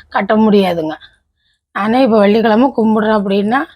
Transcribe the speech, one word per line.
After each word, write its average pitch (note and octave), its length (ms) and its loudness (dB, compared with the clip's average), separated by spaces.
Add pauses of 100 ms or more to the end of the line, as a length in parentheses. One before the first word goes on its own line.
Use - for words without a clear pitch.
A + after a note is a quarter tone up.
கட்ட G#3+ 280 -2
முடியாதுங்க. F#3 580 0 (800)
நானே A3 300 0
இப்போ A3+ 160 2
வெள்ளிக்கிழமை G#3+ 580 2
கும்பிடுறேன் A3 440 0
அப்படின்னா G#3 440 -2 (120)